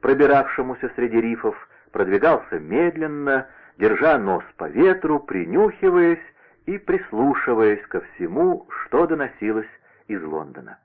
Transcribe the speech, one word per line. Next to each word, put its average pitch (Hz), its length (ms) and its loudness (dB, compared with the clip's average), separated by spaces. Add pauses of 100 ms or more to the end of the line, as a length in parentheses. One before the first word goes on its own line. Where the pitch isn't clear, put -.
пробиравшемуся 135 920 2
среди 113 240 0
рифов, 113 360 -2 (360)
продвигался 101 680 0
медленно, 147 880 -2 (300)
держа 110 420 2
нос 95 240 -2 (140)
по 80 120 -10
ветру, 156 500 2
принюхиваясь 180 1040 0 (420)
и 196 120 -6
прислушиваясь 117 1080 0
ко 87 140 -6
всему, 131 680 -2
что - 380 -2
доносилось 110 600 -4 (400)
из 98 160 -8
Лондона. 78 600 -10